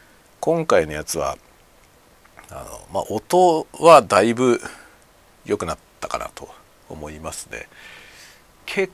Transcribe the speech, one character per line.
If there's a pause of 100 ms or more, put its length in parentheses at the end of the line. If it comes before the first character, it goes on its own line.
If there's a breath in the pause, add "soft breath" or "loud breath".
(420 loud breath)
今
回
の
や
つ
は、 (1120)
あ
の、 (300)
ま
あ、
音
は
だ
い
ぶ (840 loud breath)
良
く
な
っ (220)
た
か
な
と (400)
思
い
ま
す
ね。 (1000 loud breath)
結